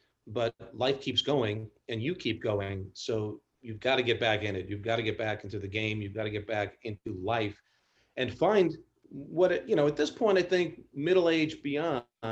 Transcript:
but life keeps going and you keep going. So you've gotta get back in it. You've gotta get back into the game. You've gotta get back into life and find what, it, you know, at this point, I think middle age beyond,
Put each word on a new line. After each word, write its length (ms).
but 260
life 280
keeps 200
going 460
and 120
you 140
keep 260
going. 520
So 480
you've 180
gotta 220
get 180
back 240
in 120
it. 140
You've 120
gotta 220
get 140
back 260
into 160
the 80
game. 340
You've 140
gotta 160
get 160
back 360
into 380
life 380
and 180
find 400
what, 420
it, 160
you 80
know, 120
at 80
this 140
point, 280
I 40
think 400
middle 360
age 340
beyond, 400